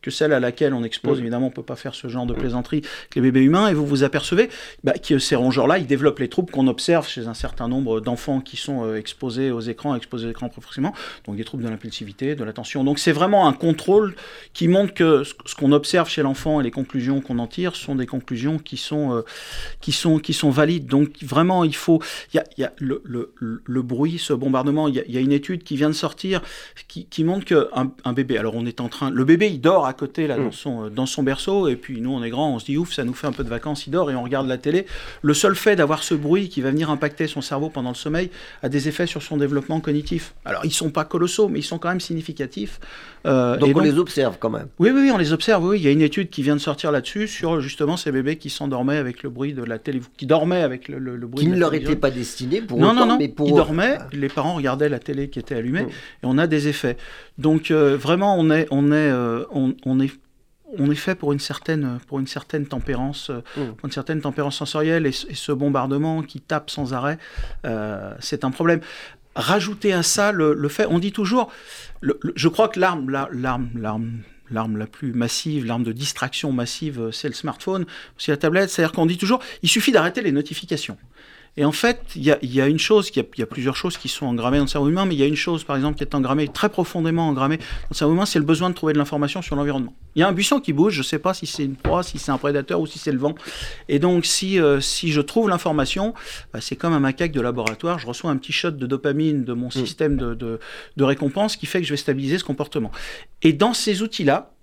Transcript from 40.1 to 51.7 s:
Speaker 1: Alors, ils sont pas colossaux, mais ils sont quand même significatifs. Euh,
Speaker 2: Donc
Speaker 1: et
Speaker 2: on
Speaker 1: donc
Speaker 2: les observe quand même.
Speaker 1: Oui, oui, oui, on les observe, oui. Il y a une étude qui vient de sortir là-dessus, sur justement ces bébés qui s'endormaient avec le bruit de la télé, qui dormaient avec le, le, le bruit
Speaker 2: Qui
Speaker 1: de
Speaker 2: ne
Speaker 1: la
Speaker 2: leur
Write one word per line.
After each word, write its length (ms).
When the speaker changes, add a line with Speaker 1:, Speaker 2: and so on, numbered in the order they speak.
Speaker 1:
Alors, 200
ils 80
sont 180
pas 140
colossaux, 440
mais 100
ils 40
sont 160
quand 100
même 100
significatifs. 800
Euh, 320
Speaker 2:
Donc 120
Speaker 1:
et 20
Speaker 2:
on 60
Speaker 1:
donc 80
Speaker 2:
les 120
observe 420
quand 100
même. 180
Speaker 1:
Oui, 140
oui, 100
oui, 80
on 60
les 160
observe, 320
oui. 140
Il 40
y 40
a 40
une 100
étude 280
qui 140
vient 120
de 60
sortir 300
là-dessus, 360
sur 340
justement 360
ces 140
bébés 260
qui 120
s'endormaient 480
avec 260
le 60
bruit 240
de 100
la 160
télé, 220
qui 80
dormaient 360
avec 260
le, 120
le, 160
le 120
bruit 180
Speaker 2:
Qui 40
Speaker 1:
de 20
Speaker 2:
ne 40
Speaker 1:
la 60
Speaker 2:
leur 100